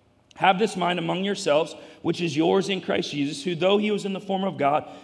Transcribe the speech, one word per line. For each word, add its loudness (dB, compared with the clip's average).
Have 4
this 0
mind 0
among -2
yourselves, 0
which -2
is 0
yours 4
in -2
Christ -2
Jesus, -4
who, -2
though 4
he 0
was -2
in -4
the -6
form -4
of -4
God, 2